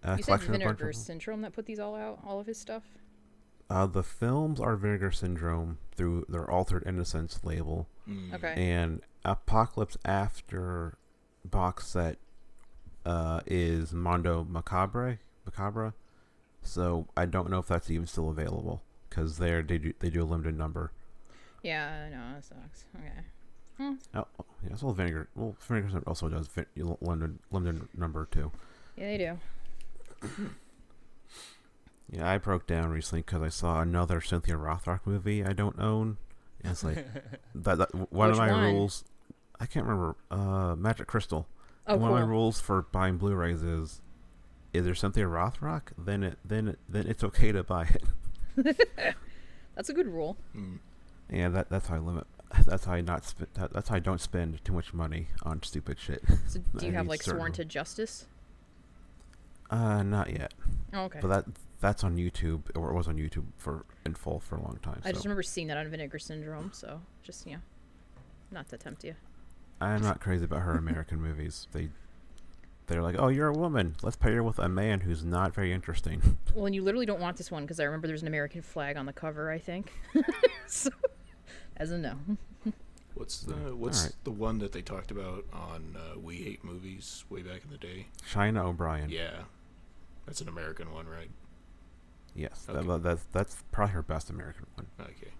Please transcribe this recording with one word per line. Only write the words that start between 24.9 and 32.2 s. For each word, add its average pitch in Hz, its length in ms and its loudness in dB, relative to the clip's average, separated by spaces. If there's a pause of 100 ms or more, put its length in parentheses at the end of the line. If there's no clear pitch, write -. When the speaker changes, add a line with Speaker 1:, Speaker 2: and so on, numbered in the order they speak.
Speaker 1:
Vinegar. 85 420 -2
Well, 110 240 -6
Vinegar 104 300 -2
Syndrome 92 180 -2
also 80 220 -2
does 80 180 -2
vi-, - 180 -6 (140)
l-, 85 200 -2
limited, 80 380 -2 (140)
limited 87 440 -2
number 80 300 -4
too. 76 260 2 (440)
Speaker 2:
Yeah, 190 100 -8
they 208 140 -2
do. 170 200 -4 (2750)
Speaker 1:
Yeah, 85 200 -2